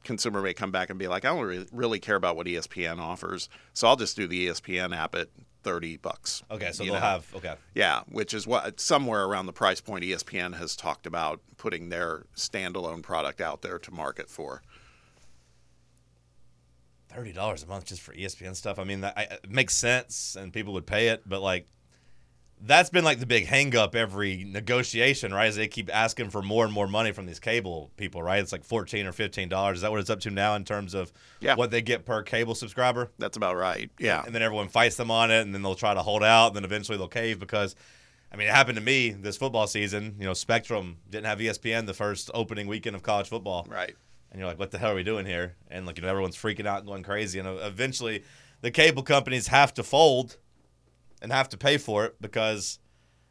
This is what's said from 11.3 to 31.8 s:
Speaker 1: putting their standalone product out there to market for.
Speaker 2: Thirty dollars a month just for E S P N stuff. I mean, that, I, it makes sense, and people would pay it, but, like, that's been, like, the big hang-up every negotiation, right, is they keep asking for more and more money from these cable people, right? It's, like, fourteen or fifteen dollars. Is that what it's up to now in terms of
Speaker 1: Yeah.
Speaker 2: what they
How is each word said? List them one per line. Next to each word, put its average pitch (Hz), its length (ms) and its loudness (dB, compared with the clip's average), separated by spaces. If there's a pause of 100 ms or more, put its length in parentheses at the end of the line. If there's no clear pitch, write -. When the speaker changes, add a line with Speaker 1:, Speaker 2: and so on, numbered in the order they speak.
Speaker 1:
putting 85 320 -6
their 85 440 -6
standalone 90 720 -6
product 78 380 -4
out 80 200 -6
there 90 160 -8
to - 140 -18
market 76 380 -8
for. 67 320 -12 (2500)
Speaker 2:
Thirty 117 240 -12
dollars 95 280 -4
a 78 60 -16
month 92 200 -10
just 90 120 -12
for - 140 -20
E 90 100 -10
S 95 120 -8
P 90 100 -16
N 92 100 -10
stuff. 95 240 -8
I 95 60 -6
mean, 98 160 -6
that, 98 160 -4
I, 104 60 -2
it - 280 -10
makes 123 220 0
sense, - 680 0
and 95 140 -10
people 104 220 -6
would 87 120 -6
pay 110 220 4
it, 113 160 0
but, 95 160 -4
like, 92 260 -2 (960)
that's 160 240 8
been, 175 140 4
like, 151 160 4
the 127 60 -6
big 117 200 4
hang-up 120 480 4
every 98 520 0
negotiation, 113 880 0
right, 107 160 4
is 104 80 -2
they 107 100 0
keep 104 260 -6
asking 110 360 2
for 104 120 -4
more 107 220 4
and 107 100 0
more 104 140 0
money 107 240 0
from 98 140 -10
these 82 140 -12
cable 95 580 -2
people, 90 260 -8
right? 95 180 2
It's, 92 120 -4
like, 87 100 -8
fourteen 104 420 -2
or 92 60 -6
fifteen 95 380 -4
dollars. 95 300 0
Is - 20 -8
that 104 100 0
what 107 80 0
it's 95 100 -2
up 104 120 -2
to 107 100 -6
now 101 240 2
in 101 80 -4
terms 101 300 -6
of 95 180 -4 (300)
Speaker 1:
Yeah. 131 140 4
Speaker 2:
what 120 160 2
they 117 100 2